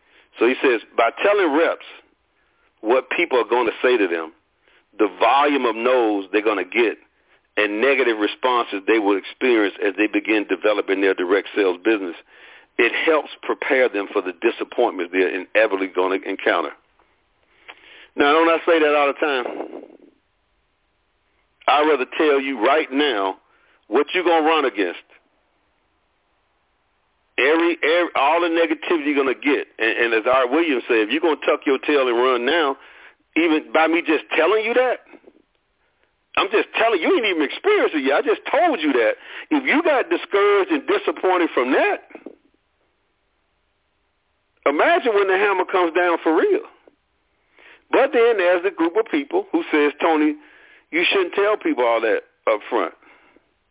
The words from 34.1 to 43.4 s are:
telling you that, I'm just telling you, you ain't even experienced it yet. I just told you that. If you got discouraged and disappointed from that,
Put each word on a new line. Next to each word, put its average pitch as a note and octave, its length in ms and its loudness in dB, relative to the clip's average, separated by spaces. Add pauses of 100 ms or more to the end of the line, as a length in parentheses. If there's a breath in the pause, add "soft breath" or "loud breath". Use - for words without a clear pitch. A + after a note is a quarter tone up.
telling G3 280 2
you A3+ 100 -4
that, B3 260 0 (1400)
I'm E3+ 140 0
just G3 160 0 (100)
telling G#3 240 2
you, A#3 80 0
you F#4+ 80 4
ain't A#3+ 80 -2
even E3+ 180 0
experienced D4+ 520 0
it C#3 80 -2
yet. C3+ 160 2
I - 20 2
just G3+ 200 -2 (100)
told C#4+ 300 2
you D3+ 120 0
that. A2 200 2 (380 loud breath)
If C#4+ 140 0
you B3 180 2
got C#4 260 0
discouraged G3+ 640 0
and C#3 160 -2
disappointed F3+ 640 0
from B2+ 180 0
that, E4+ 360 0 (2500)